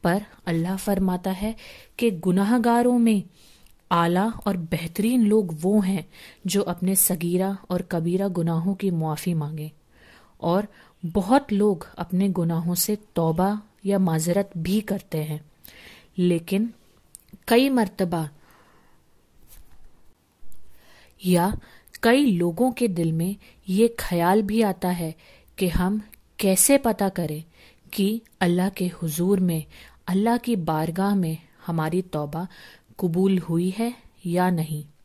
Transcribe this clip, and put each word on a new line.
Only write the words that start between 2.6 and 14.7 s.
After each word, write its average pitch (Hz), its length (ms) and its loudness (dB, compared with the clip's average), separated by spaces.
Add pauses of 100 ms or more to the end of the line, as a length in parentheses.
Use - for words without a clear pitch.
में 220 240 4 (680)
आला 175 340 2 (220)
और 202 100 0 (120)
बेहतरीन 208 560 0
लोग 208 360 2
वो 196 200 4
हैं 190 240 -2 (420)
जो 190 160 0
अपने 180 340 -2
सगीरा 180 580 0 (140)
और 180 120 -2 (100)
कबीरा 180 380 0
गुनाहों 170 460 -2
की 196 160 -2
मुआफ़ी 160 440 -2
मांगें। 151 340 -6 (720)
और 190 260 0 (360)
बहुत 202 500 0
लोग 202 340 0 (100)
अपने 180 340 0
गुनाहों 170 460 -2
से 214 200 -2 (180)
तौबा 165 340 2 (360)
या 196 160 2
माजरत 175 580 0
भी 180 240 0